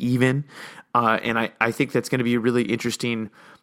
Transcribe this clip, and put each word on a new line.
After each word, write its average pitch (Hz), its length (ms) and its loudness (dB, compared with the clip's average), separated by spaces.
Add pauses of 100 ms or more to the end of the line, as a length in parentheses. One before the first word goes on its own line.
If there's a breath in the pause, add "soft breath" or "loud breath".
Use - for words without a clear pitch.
even. 127 380 2 (500 loud breath)
Uh, 113 300 4
and 113 160 0
I, 113 120 -2 (100)
I 113 100 2
think 127 200 -2
that's - 180 0
gonna 127 140 0
be 120 120 2
a 120 40 2
really 120 240 2
interesting 113 640 -4 (340 loud breath)